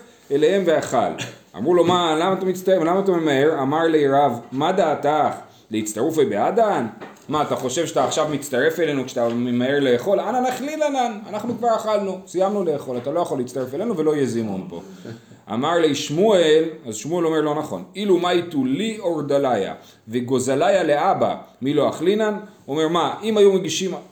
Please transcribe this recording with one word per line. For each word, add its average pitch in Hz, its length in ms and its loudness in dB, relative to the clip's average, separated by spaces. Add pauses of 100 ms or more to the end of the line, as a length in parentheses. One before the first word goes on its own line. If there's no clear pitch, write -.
(300)
אליהם 151 360 2
ואכל. 151 300 2 (600)
אמרו 131 180 2
לו, 170 100 6
"מה, 170 360 2
למה 190 120 0
אתה 190 140 -2
מצטרף? 185 360 2
למה 175 180 2
אתה 190 120 0
ממהר?" 151 500 2
אמר 147 200 0
לי 156 260 4
רב, 135 320 2 (120)
"מה 147 200 0
דעתך? 151 600 0 (360)
להצטרפי 110 540 0
בעדן?" 151 640 0 (420)
"מה, 151 140 -2
אתה - 140 -2
חושב 151 300 -4
שאתה 139 180 0
עכשיו 147 260 0
מצטרף 139 500 0
אלינו 147 240 0
כשאתה 123 240 -2
ממהר 123 520 0
לאכול? 139 400 2
אנא 247 280 -2
נכלילנן, 269 720 -2 (100)
אנחנו 214 300 -6
כבר 233 180 2
אכלנו, 202 500 -2
סיימנו 190 380 0
לאכול, 135 320 -4
אתה 123 160 -6
לא 170 80 0
יכול 170 180 -2
להצטרף 123 360 -6
אלינו 202 220 -4
ולא 156 200 2
יהיה 143 100 2
זימון 107 420 -4
פה." 85 120 -12 (720)
אמר 151 260 0
לי, 156 160 4
"שמואל", 160 720 4 (240)
אז 110 80 -10
שמואל 165 300 -2
אומר, 160 140 2
"לא 147 140 0
נכון, 107 300 -6 (120)
אילו 196 220 2
מאיתו 170 460 0
לי 190 360 -2
אורדליה 139 720 0 (340)
וגוזליה 135 760 0
לאבא, 147 540 0 (260)
מי 139 120 0
לא 139 140 2
אכלינן?" 208 460 0 (300)
הוא 135 120 -8
אומר, 156 120 0
"מה, 170 340 0
אם 214 140 -2
היו 202 160 8
מגישים 180 380 -2 (220)